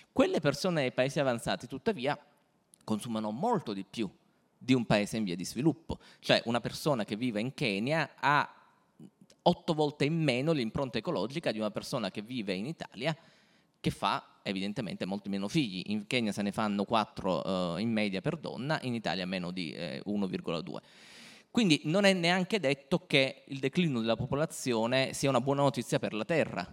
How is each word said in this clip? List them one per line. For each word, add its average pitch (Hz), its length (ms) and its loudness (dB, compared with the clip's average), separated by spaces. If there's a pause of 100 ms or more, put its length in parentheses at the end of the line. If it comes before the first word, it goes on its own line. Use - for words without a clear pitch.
(120)
quelle 285 300 2
persone 151 400 0
nei 127 100 0
paesi 139 300 0
avanzati, 120 440 0
tuttavia, 135 540 -4 (640)
consumano 107 480 -2
molto 175 400 0
di 98 180 -6
più - 200 -4 (480)
di 127 160 2
un 123 120 4
paese 104 300 4
in 110 80 0
via 90 140 -2
di 92 80 -6
sviluppo. - 540 -2 (200)
Cioè, - 260 4
una 117 140 0
persona 123 460 -2
che 110 100 -4
vive 113 240 -2
in 123 140 -2
Kenya 131 640 -2
ha 139 340 2 (920)
otto 175 300 4
volte 151 300 0
in 160 180 2
meno 139 300 2
l'impronta 131 460 -2
ecologica 131 560 -2
di 107 60 -6
una 107 120 -2
persona 104 400 -4
che 107 100 -8
vive 104 320 -4
in 98 120 -4
Italia, 151 500 -4 (640)
che 113 120 -2
fa 104 340 -2 (180)
evidentemente 101 640 -4
molti 101 240 -4
meno 98 180 -2
figli. 107 400 -2
In 104 180 -4
Kenya 117 260 0
se 104 100 -4
ne 101 100 -2
fanno 101 340 0
quattro, 92 880 0
eh, 92 60 -2
in 117 100 -2
media 104 300 0
per 160 160 -2
donna, 139 460 -6
in 123 100 -4
Italia 92 320 -2
meno 90 260 -4
di, 87 200 -6
eh, 69 340 -8
uno 101 220 0
virgola 87 340 -2
due. - 200 -10 (680)
Quindi 180 340 4
non 180 200 4
è 196 100 8
neanche 185 460 2
detto 143 460 0
che 135 420 2
il 135 120 -8
declino 135 400 2
della 113 160 2
popolazione 127 1000 0
sia 139 160 0
una 131 120 4
buona 139 200 2
notizia 131 380 2
per 104 140 -4
la 107 120 -2
Terra, 127 480 2